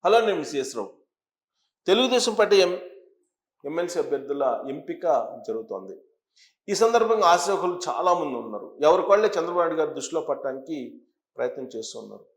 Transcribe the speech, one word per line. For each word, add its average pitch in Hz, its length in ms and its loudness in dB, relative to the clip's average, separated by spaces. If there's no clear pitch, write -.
హలో, 220 160 6
నేను 190 220 -2
సిఎస్ 131 320 -6
రావు. 101 220 -10
తెలుగుదేశం 233 460 2
పార్టీ 202 220 4
ఎం-, 180 340 2
ఎంఎల్సీ 170 340 -4
అభ్యర్థుల 139 680 -2
ఎంపిక 156 340 -10
జరుగుతోంది. 98 460 -8
ఈ 202 60 0
సందర్భంగా 226 520 4
ఆశావహులు 180 640 2
చాలా 175 240 2
మంది 151 240 -2
ఉన్నారు. 107 460 -10
ఎవరికి 175 240 6
వాళ్ళే 208 200 6
చంద్రబాబు 175 320 -2
నాయుడు 165 160 2
గారి 156 180 0
దృష్టిలో 147 280 -6
పడటానికి 135 800 -6
ప్రయత్నం 123 380 -6
చేస్తున్నారు. 110 500 -14